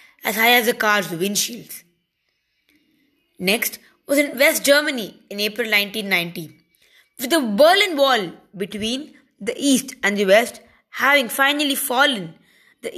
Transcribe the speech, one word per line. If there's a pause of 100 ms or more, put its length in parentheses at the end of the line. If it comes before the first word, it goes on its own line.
(220)
as
high
as
the
car's
windshields. (1600)
Next (260)
was
in
West
Germany (100)
in
April
nineteen
ninety. (580)
With
the
Berlin
Wall (220)
between (260)
the
East
and
the
West (300)
having
finally
fallen, (460)
the